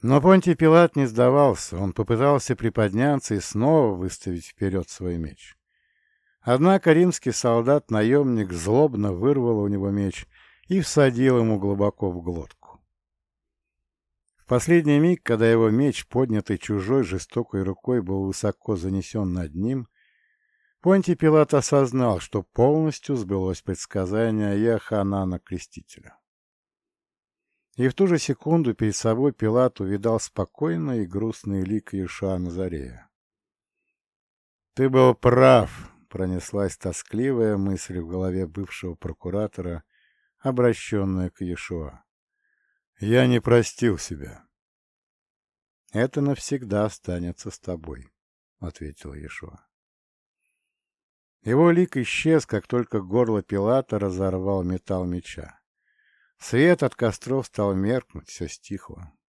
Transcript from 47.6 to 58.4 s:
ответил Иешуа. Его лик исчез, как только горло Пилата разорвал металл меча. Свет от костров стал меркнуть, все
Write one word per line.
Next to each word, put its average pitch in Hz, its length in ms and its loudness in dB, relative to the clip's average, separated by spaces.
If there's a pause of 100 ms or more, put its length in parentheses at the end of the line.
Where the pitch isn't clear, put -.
ответил 76 540 -14
Иешуа. 76 520 -18 (1800)
Его 143 300 4
лик 175 260 2
исчез, 147 480 0
как - 220 -4
только 120 340 -2
горло 107 400 0
Пилата 107 580 -2
разорвал 95 640 -2
металл 92 420 -4
меча. - 540 -10 (880)
Свет 156 380 4
от 131 120 -2
костров 123 500 -2
стал 101 280 -2
меркнуть, 104 540 -4
все - 200 -12